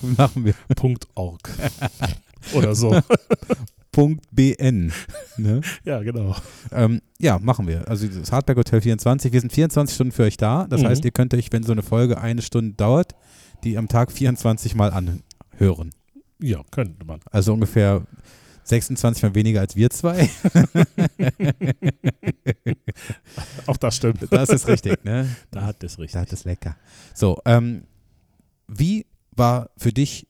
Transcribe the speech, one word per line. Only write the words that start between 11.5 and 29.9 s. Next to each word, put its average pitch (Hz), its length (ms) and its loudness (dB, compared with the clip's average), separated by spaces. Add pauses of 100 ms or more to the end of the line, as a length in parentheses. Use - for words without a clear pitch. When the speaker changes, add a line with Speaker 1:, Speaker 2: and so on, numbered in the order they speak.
Speaker 1:
wenn 113 120 0
so 113 80 0
eine 107 100 0
Folge 117 360 0
eine 117 220 -4
Stunde 110 360 -4
dauert, 127 380 2 (500)
die 113 120 -2
am 110 120 -4
Tag 117 240 0
vierundzwanzig 117 640 -2
Mal 104 160 2
anhören. 90 1000 -2 (500)
Speaker 2:
Ja, 95 300 -4
könnte 92 340 -6
man. 78 160 -12 (100)
Speaker 1:
Also 104 220 2
ungefähr 101 540 2 (560)
sechsundzwanzig 117 600 0
Mal 101 100 0
weniger 107 260 2
als 95 160 -2
wir 110 140 4
zwei. 170 400 0 (240)
<laughs> 165 960 2 (2250)
Speaker 2:
Auch 127 100 -2
das 117 200 -2
stimmt. 113 340 -2
Speaker 1:
Das 131 180 4
ist 131 200 2
richtig, - 360 0
ne? 123 240 -2 (220)
Speaker 2:
Da 98 120 -8
hat 104 200 -6
es - 160 -12
richtig. 80 140 -12
Speaker 1:
Da 87 80 -4
hat 90 120 -6
es - 120 -10
lecker. 85 320 -8 (380)
So, 95 300 0
ähm, 120 380 2 (840)
wie 180 380 -4 (260)
war 120 440 0
für 117 160 -2